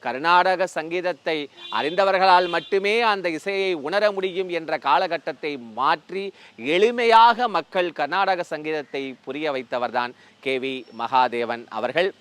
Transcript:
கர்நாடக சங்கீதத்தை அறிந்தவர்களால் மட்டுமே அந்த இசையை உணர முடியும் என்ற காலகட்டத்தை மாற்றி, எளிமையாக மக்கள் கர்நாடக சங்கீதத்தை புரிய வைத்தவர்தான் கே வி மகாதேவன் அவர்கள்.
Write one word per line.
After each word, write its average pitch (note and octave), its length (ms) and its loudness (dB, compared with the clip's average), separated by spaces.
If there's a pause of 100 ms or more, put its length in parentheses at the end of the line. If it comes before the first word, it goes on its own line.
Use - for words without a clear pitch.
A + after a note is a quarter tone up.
கர்நாடக F3 640 2
சங்கீதத்தை E3 800 -4 (240)
அறிந்தவர்களால் F#3 760 4
மட்டுமே G3 520 0
அந்த G3+ 280 0
இசையை F#3+ 460 -2
உணர F#3 380 0
முடியும் F#3 360 -4
என்ற D#3+ 300 -4
காலகட்டத்தை D#3 800 -2
மாற்றி, D3+ 760 -4 (240)
எளிமையாக A3+ 880 4
மக்கள் F3 460 -2
கர்நாடக F3+ 500 0
சங்கீதத்தை D3+ 720 -6 (100)
புரிய D3 280 -4
வைத்தவர்தான் B2 600 -4 (280)
கே C3+ 180 -2
வி C3 260 -6 (140)
மகாதேவன் A#2+ 680 0
அவர்கள். B2 520 -2